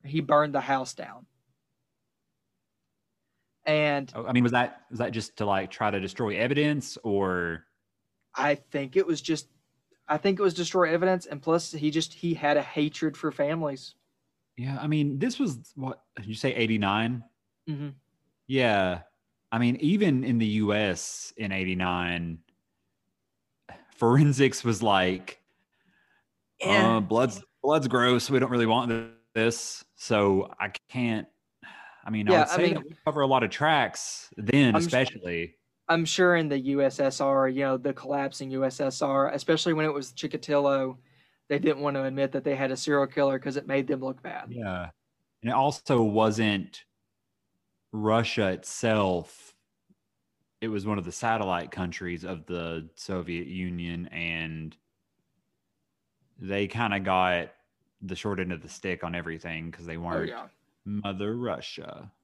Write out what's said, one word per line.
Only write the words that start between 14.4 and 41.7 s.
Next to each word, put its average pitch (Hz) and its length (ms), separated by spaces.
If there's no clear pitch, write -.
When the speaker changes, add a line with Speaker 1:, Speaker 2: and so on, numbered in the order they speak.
Speaker 2:
Yeah, 131 240
I 151 60
mean, 147 300
this 240 220
was, 143 360
what, 131 280
did 104 80
you 107 100
say 131 180
eighty-nine? 113 720
Speaker 1:
Mm-hmm. 143 200
Speaker 2:
Yeah. 101 560
I 113 100
mean, 120 180
even 147 480
in 120 140
the 113 60
U 104 280
S 101 640
in 104 160
eighty-nine, 90 840
forensics 135 680
was 110 180
like, 92 580
Speaker 1:
Yeah. 113 380
Speaker 2:
"Uh, - 20
blood's, 110 420
blood's 143 240
gross. 123 420
We 135 100
don't 123 120
really 120 140
want 120 260
th-, 113 200
this." - 520
So 101 640
I 101 120
can't, 117 380
I 214 60
mean, 208 180
I 190 40
Speaker 1:
Yeah, 170 60
Speaker 2:
would 151 100
Speaker 1:
I 175 60
Speaker 2:
say 170 80
Speaker 1:
mean, 185 120
Speaker 2:
that 147 80
we - 120
cover 147 160
a 139 60
lot 131 140
of 107 80
tracks - 880
then, 120 380
Speaker 1:
I'm 98 60
su-, 120 60
Speaker 2:
especially. 90 680
Speaker 1:
I'm 165 180
sure 180 300
in 160 120
the 143 120
U 139 240
S 131 160
S 135 220
R, 135 280
you 131 120
know, 135 160
the 135 160
collapsing 139 580
U 131 140
S 131 140
S 135 220
R, 139 280
especially 160 440
when 156 120
it 151 80
was 139 200
Chikatilo, 143 840
they 143 100
didn't 143 200